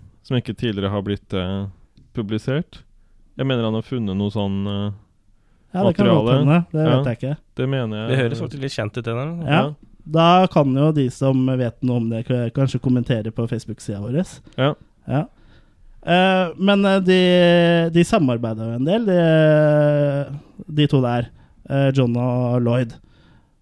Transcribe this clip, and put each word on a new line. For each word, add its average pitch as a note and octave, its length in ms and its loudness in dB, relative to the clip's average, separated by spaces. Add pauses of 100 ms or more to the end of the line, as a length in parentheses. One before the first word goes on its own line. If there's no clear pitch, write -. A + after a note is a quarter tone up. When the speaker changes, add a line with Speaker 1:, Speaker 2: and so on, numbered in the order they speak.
(220)
Speaker 1:
som C3 140 -4
ikke A#2 200 -4
tidligere G2 340 -4
har G2+ 120 -4
blitt, G2 300 -6
eh, G2 340 -4 (460)
publisert? A#2 680 -6 (560)
Jeg C3 80 -2
mener B2 180 0
han A2 100 -2
har A2+ 80 -4
funnet G#2+ 340 -6
noe G2+ 140 -2
sånn, G2 360 -4
eh, G2+ 240 -6 (840)
Speaker 2:
Ja, F#3 120 -2
det F3+ 120 2
kan G3+ 100 4
godt A2 180 4
Speaker 1:
materiale. B2+ 140 4
Speaker 2:
hende. D#3 340 4
Det D#3 140 0
Speaker 1:
Ja. B2+ 160 2
Speaker 2:
vet C#3+ 40 -2
jeg A#2+ 140 -4
ikke. C#3 160 -6 (180)
Speaker 1:
Det C3 140 -2
mener A#2+ 280 -4
jeg. A2 120 -6
Speaker 3:
Det C3 100 0
høres B2+ 220 -2
faktisk D3 200 -10
litt C3+ 120 -8
kjent A2 260 -6
ut, A#2 60 -8
det - 0 -
der. B2+ 320 -6 (100)
Speaker 2:
Ja. - 160 2
Speaker 1:
Ja. D3 120 -4 (360)
Speaker 2:
Da E3+ 380 4
kan C#3 260 2
jo D3 180 2
de C#3 180 0
som C3 360 0
vet B2+ 380 -4
noe B2 120 0
om A2+ 140 -2
det, A2+ 160 -6
k-, A#2+ 240 -2
kanskje C3+ 300 -2
kommentere A#2+ 500 -2
på A#2 180 -4
Facebook-sida G#2+ 520 -8
vår. B2 400 -6 (180)
Speaker 1:
Ja. C#3 160 0 (320)
Speaker 2:
Ja. C3 200 -2 (760)
Eh, F#3 560 0
men, G3 260 2
eh, G3 160 2
de, F3 920 4
de E3+ 100 4
samarbeidet A#2+ 560 0
jo A2+ 160 -6
en B2 100 -2
del, G#3 220 0
de, D3+ 1300 2 (340)
de D3 140 2
to C#3 140 2
der, A#2+ 260 -2 (400)
eh, C#3 240 2
John B2 240 2
og B2 460 -2
Lloyd. A#2 320 -2 (680)